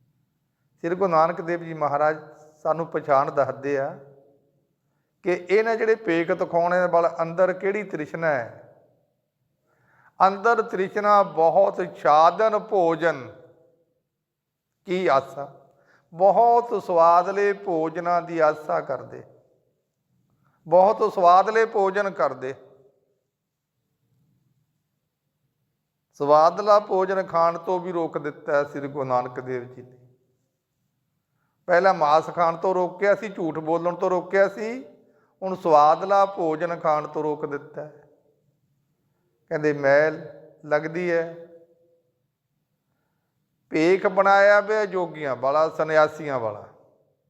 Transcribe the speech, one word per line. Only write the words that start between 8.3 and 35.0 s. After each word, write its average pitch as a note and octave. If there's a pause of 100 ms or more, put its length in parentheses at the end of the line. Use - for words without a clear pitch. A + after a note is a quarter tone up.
"ਅੰਦਰ G#3
ਤ੍ਰਿਸ਼ਨਾ G3+
ਬਹੁਤ F3
ਛਾਦਨ F3
ਭੋਜਨ E3 (1500)
ਕੀ F#3
ਆਸਾ।" C#3 (420)
ਬਹੁਤ G#3
ਸਵਾਦਲੇ F3+
ਭੋਜਨਾਂ F3
ਦੀ E3
ਆਸਾ D#3
ਕਰਦੇ, B2+ (1400)
ਬਹੁਤ G3
ਸਵਾਦਲੇ G3
ਭੋਜਨ G3+
ਕਰਦੇ। C3+ (3500)
ਸਵਾਦਲਾ F3
ਭੋਜਨ F#3+
ਖਾਣ E3+
ਤੋਂ F3+
ਵੀ F3
ਰੋਕ E3
ਦਿੱਤਾ D3
ਹੈ C#3+
ਸ੍ਰੀ C#3+
ਗੁਰੂ C#3
ਨਾਨਕ B2+
ਦੇਵ B2+
ਜੀ B2
ਨੇ। - (1700)
ਪਹਿਲਾਂ F3+
ਮਾਸ D#3
ਖਾਣ E3
ਤੋਂ F#3
ਰੋਕਿਆ F3+
ਸੀ, G#3+
ਝੂਠ E3
ਬੋਲਣ E3
ਤੋਂ F#3
ਰੋਕਿਆ F#3
ਸੀ, A#3 (580)